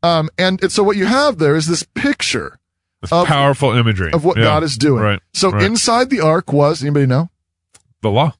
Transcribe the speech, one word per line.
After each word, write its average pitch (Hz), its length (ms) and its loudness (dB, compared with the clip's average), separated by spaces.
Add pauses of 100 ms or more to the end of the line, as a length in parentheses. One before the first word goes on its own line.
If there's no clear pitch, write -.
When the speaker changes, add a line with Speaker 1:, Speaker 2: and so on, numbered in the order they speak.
Speaker 1:
um, 160 340 0
and, 185 240 0
and 185 100 0
so 208 120 0
what 202 140 2
you 190 80 0
have 262 320 0
there 156 180 2
is 156 120 -2
this 165 160 -2
picture - 760 -6 (440)
Speaker 2:
It's - 80 -6
Speaker 1:
of, 170 160 2
Speaker 2:
powerful 139 440 2
imagery. 110 420 0
Speaker 1:
of 156 120 0
what 175 120 2
Speaker 2:
Yeah. 113 60 2
Speaker 1:
God 151 200 2
is 139 140 -6
doing. 127 260 2
Speaker 2:
Right. 101 160 -2 (140)
Speaker 1:
So 190 160 0
Speaker 2:
Right. - 140 0
Speaker 1:
inside 233 460 0
the 254 120 -2
ark 160 320 0
was, 147 280 2
anybody 143 260 0
know? 139 220 0 (720)
Speaker 2:
The 113 100 -2
law. 135 280 0